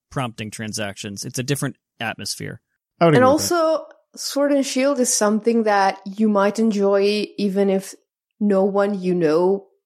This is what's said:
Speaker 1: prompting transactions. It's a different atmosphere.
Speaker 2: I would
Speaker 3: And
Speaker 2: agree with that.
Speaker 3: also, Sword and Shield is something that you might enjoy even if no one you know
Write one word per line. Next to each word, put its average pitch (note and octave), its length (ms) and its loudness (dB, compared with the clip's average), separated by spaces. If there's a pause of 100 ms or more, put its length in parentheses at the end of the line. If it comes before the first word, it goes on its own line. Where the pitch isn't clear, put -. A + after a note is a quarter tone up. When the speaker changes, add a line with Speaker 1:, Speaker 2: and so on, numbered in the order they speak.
(100)
Speaker 1:
prompting A2+ 400 -8
transactions. G2+ 720 -10
It's - 140 -12
a C3 40 -4
different C3+ 340 -4 (240)
atmosphere. G#2 600 -10 (400)
Speaker 2:
I E3+ 60 4
would D#3 80 6
Speaker 3:
And B3+ 100 6
Speaker 2:
agree C4 100 4
with D4+ 140 -2
that. F4 60 -2
Speaker 3:
also, D#4+ 320 0 (300)
Sword C#4+ 360 -2
and C4+ 140 2
Shield C4+ 340 0
is A#3+ 120 0
something A3 520 2
that G3 400 2
you G#3 240 0
might G#3 300 2
enjoy G3+ 680 2 (120)
even G3 320 0
if F#3+ 240 -2 (460)
no G3+ 240 2
one G3+ 360 0
you F3+ 140 0
know F3 520 2 (200)